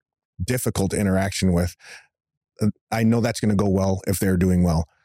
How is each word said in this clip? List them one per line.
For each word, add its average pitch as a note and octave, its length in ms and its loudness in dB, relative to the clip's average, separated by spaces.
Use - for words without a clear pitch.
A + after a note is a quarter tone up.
difficult G2+ 500 -2
interaction F#2+ 600 0
with. F2 220 0
Uh, G#2+ 60 2
I A2+ 120 0
know A2+ 180 4
that's A2+ 180 -2
gonna G#2 160 0
go G2+ 140 0
well F#2+ 380 0
if G2 120 -2
they're F#2+ 160 0
doing F2+ 280 4
well. E2+ 240 0